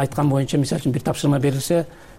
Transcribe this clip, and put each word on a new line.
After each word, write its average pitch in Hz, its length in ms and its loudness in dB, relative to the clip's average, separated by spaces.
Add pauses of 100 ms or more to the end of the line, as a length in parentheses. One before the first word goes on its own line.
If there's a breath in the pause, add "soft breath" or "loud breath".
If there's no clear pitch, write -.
айткан 143 280 0
боюнча, 135 300 0
мисалы 139 240 0
үчүн, 135 100 0
бир 135 100 -2
тапшырма 143 360 0
берилсе, 139 480 0 (320 loud breath)